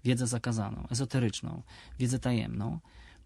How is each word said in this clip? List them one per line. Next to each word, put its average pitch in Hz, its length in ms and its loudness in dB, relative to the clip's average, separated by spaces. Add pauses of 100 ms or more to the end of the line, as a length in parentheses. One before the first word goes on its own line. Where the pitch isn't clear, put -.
wiedzę 123 240 4
zakazaną, 113 640 -2
ezoteryczną, 120 760 0 (360)
wiedzę 127 200 2
tajemną, 120 600 0 (460)